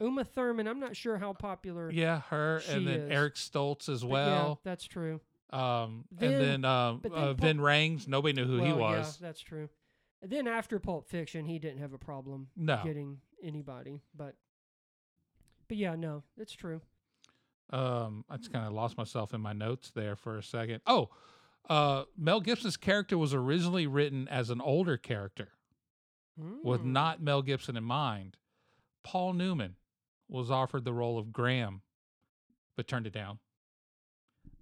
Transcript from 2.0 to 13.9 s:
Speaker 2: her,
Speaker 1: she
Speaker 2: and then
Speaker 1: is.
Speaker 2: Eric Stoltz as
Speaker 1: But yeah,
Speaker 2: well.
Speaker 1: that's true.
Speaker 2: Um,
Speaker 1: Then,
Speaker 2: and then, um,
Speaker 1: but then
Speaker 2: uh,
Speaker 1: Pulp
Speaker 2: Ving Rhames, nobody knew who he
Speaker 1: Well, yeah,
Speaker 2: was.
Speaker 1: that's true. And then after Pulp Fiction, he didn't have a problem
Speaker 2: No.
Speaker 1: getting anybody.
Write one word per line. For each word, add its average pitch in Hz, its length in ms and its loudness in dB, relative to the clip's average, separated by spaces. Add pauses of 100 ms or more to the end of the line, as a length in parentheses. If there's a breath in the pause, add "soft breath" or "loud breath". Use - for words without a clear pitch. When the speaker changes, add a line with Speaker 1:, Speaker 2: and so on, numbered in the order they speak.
Speaker 2:
her, 156 300 2
Speaker 1:
she 156 140 -4
Speaker 2:
and - 140 2
then 135 160 2
Speaker 1:
is. 143 80 -4
Speaker 2:
Eric 143 240 2
Stoltz 143 520 -2
as 131 140 -2
Speaker 1:
But 123 80 -4
yeah, 139 160 4 (180)
Speaker 2:
well. 147 220 -2
Speaker 1:
that's 180 200 -8
true. 160 360 -6 (300)
Speaker 2:
Um, 120 600 0
Speaker 1:
Then, 170 220 2
Speaker 2:
and 139 100 4
then, 139 220 2
um, 123 360 4
Speaker 1:
but - 120 -6
then 160 80 0
Speaker 2:
uh, 143 60 4
Speaker 1:
Pulp 131 120 0
Speaker 2:
Ving 156 200 6
Rhames, 147 460 4
nobody 139 280 4
knew 131 120 2
who 127 120 4
he 139 160 6
Speaker 1:
Well, 113 180 4
yeah, 107 80 4
Speaker 2:
was. 156 180 -4
Speaker 1:
that's 165 220 -12
true. 151 300 -10 (520)
And 190 80 -12
then 262 200 0
after 226 300 0
Pulp 165 280 -4
Fiction, 160 380 -4
he 165 140 -4
didn't 143 200 -6
have 143 140 -8
a 135 40 -12
problem 135 600 -10
Speaker 2:
No. 151 260 2
Speaker 1:
getting 143 380 -4 (200)
anybody. 143 600 -10 (120)